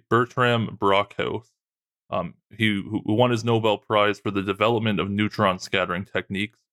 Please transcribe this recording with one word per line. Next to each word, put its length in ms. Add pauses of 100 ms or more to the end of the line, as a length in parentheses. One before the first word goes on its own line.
Bertram 680
Brockhaus. 760 (580)
Um, 260 (200)
he 120 (140)
who 240
won 260
his 120
Nobel 340
Prize 420
for 120
the 100
development 580
of 100
neutron 500
scattering 460
techniques, 540 (140)